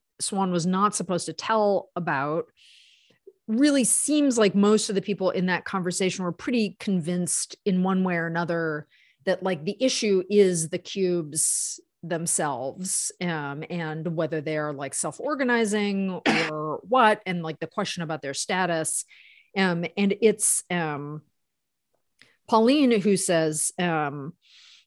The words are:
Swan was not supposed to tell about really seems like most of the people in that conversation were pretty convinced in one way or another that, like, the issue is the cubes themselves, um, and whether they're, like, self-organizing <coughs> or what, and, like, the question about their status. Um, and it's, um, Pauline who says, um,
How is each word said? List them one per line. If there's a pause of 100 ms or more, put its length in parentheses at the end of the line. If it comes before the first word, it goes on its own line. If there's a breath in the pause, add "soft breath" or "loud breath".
(200)
Swan
was
not
supposed
to
tell
about (1000 soft breath)
really
seems
like
most
of
the
people
in
that
conversation
were
pretty
convinced
in
one
way
or
another (400 soft breath)
that,
like,
the
issue
is
the
cubes (200)
themselves,
um,
and
whether
they're,
like,
self-organizing
<coughs>
or
what,
and,
like,
the
question
about
their
status. (540 soft breath)
Um, (120)
and
it's,
um, (1200 soft breath)
Pauline
who
says,
um, (520 soft breath)